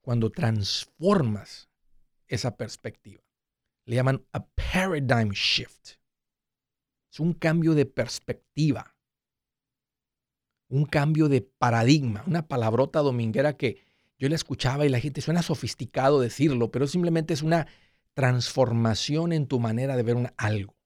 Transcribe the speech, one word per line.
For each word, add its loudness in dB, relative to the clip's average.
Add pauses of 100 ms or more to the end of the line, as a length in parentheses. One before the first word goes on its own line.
Cuando 0
transformas -2 (580)
esa -4
perspectiva, -14 (640)
le -4
llaman 0
a -6
paradigm 0
shift. -4 (1120)
Es -10
un 0
cambio 2
de 4
perspectiva, -4 (1700)
un 0
cambio 2
de 2
paradigma, 2
una -2
palabrota 0
dominguera 0
que -4 (340)
yo 0
la 0
escuchaba -2
y 4
la 2
gente, -6
suena 0
sofisticado 0
decirlo, 0
pero -2
simplemente 0
es -4
una 0 (480)
transformación 0
en 0
tu -2
manera -2
de 0
ver 2
un, -2
algo. -2